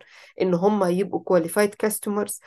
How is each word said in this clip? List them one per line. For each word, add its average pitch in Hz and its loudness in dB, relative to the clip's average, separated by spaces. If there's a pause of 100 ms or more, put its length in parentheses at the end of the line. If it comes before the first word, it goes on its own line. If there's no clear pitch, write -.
(400)
إن 180 2
هم 196 2
يبقوا 180 -2
كواليفايد 185 0
كاستمرز، 208 -4